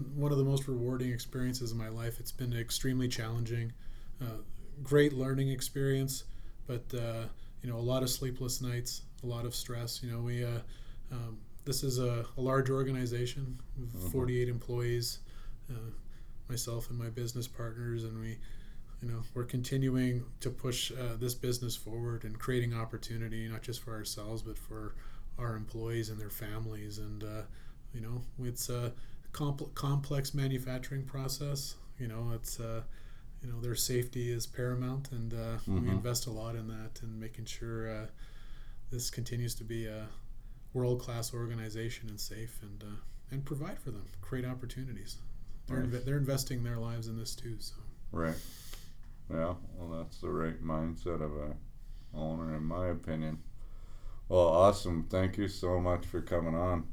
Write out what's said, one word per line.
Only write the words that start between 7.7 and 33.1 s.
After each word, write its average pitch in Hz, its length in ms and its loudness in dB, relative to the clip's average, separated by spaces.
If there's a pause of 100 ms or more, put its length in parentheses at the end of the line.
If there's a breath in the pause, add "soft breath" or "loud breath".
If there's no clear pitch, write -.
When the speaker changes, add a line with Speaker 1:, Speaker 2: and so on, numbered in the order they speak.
Speaker 1:
a 113 40 0
lot 127 200 4
of 127 80 2
sleepless 123 520 0
nights, 120 420 -2 (200)
a 127 40 -2
lot 120 180 -2
of 113 80 -2
stress. 117 480 -4
You 123 100 -2
know, 117 100 -2
we, 120 220 2
uh, 120 160 0 (520 loud breath)
um, 117 260 -4 (280)
this 139 180 2
is 127 160 4
a, 123 260 4 (120)
a 135 40 0
large 131 280 6
organization 127 880 0 (180)
with 120 160 -4
Speaker 2:
Mm-hmm. 92 160 -2
Speaker 1:
forty-eight 123 400 4
employees, 120 720 0 (500 loud breath)
uh, 127 40 -4 (760 loud breath)
myself 117 400 -2
and 120 80 0
my 117 120 -2
business 120 380 -2
partners, 117 580 -2
and 110 140 -4
we, 110 180 -2 (640 loud breath)
you 123 80 -2
know, 117 120 0 (120)
we're 123 100 0
continuing 127 800 4 (160)
to 120 100 0
push, - 420 0
uh, 120 280 -2
this 120 160 2
business 123 400 0
forward 117 480 -2
and 107 160 -2
creating 120 340 2
opportunity, 113 760 -2
not 113 140 -4
just 120 200 -4
for 117 120 -6
ourselves, 107 480 -4
but 110 160 -4
for 107 380 -4 (440 loud breath)
our 117 160 0
employees 110 540 0
and 107 100 -4
their 104 100 -4
families. 107 720 -4
And, 107 240 -2
uh, 107 180 -4 (520 loud breath)
you 117 80 -4
know, 117 200 -2 (220)
it's 123 260 -2
a 120 240 0 (400 loud breath)
compl-, 143 420 0
complex 139 580 2
manufacturing 131 720 0
process. 135 720 -2 (240)
You 123 80 -2
know, 117 260 0
it's, 113 260 -2
uh, 113 220 -2 (600 loud breath)